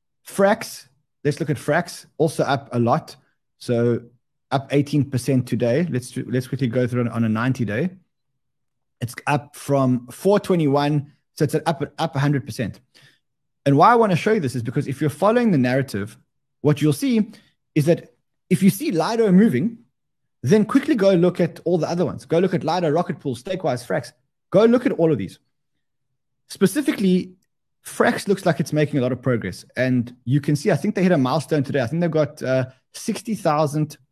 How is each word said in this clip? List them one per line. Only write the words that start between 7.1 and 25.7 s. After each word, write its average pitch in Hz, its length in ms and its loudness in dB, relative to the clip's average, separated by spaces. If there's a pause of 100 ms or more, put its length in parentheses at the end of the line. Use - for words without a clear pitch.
on 113 120 -2
a 110 60 0
ninety 123 340 -2
day. 113 280 -4 (1080)
It's - 160 -8 (120)
up 143 280 -2
from 127 520 0
four 196 320 0
twenty-one, 147 760 0 (200)
so - 100 -2
it's 143 120 -2
up, 156 280 -2 (140)
up 160 180 -4
a 135 40 -4
hundred 143 260 -2
percent. - 340 -8 (880)
And 139 120 4
why 185 140 8
I 247 40 6
wanna 214 200 4
show 208 180 2
you 226 60 2
this 131 160 -4
is 120 80 -6
because 123 240 -4
if 135 140 -6
you're 151 80 2
following 226 420 2
the 160 60 4
narrative, 123 600 -2 (440)
what 147 200 2
you'll 151 120 4
see 226 380 0 (420)
is 147 120 2
that - 280 0 (360)
if 185 120 2
you 190 80 6
see 302 220 -2
Lido 202 400 0
moving, 180 480 4 (640)
then 196 200 4
quickly 285 300 0
go 196 200 4
look 175 260 2
at 175 260 -2
all 170 140 0
the 151 100 -4
other 170 160 -2
ones. 113 180 -8
Go 156 140 -2
look 180 160 0
at 135 100 -2
Lido, 160 280 -2
Rocket 139 280 -2
Pool, 135 160 -6
Stakewise, 151 480 -6
Frax. - 300 -6 (380)
Go 202 140 6
look 240 200 4
at 208 60 0
all 160 200 2
of 135 60 0
these. 95 220 -8 (1120)